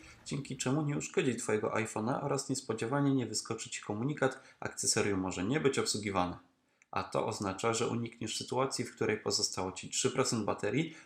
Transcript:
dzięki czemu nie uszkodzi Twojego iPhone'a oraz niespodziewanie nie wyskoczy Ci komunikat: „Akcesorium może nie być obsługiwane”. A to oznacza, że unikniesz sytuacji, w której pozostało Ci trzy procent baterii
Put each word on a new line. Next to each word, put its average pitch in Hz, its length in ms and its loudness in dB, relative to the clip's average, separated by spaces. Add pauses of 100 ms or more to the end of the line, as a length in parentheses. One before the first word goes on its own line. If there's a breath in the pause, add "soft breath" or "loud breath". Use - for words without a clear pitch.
(260 loud breath)
dzięki 139 320 -6
czemu 139 240 2
nie 143 160 0
uszkodzi 135 380 0
Twojego 107 340 0
iPhone'a 110 540 0
oraz 139 260 0
niespodziewanie 135 640 2
nie 123 100 2
wyskoczy 110 440 -4
Ci - 120 -8
komunikat: 131 580 0 (200 loud breath)
„Akcesorium 104 600 2
może 92 240 0
nie 131 160 2
być 139 200 4
obsługiwane”. 95 580 0 (540 soft breath)
A 95 120 -2
to - 220 0
oznacza, 107 480 0
że 113 140 2
unikniesz 117 500 -4
sytuacji, 127 480 -2
w - 100 -12
której 107 220 2
pozostało 101 540 0
Ci - 180 -10
trzy - 220 0
procent 120 340 0
baterii 107 500 0 (100)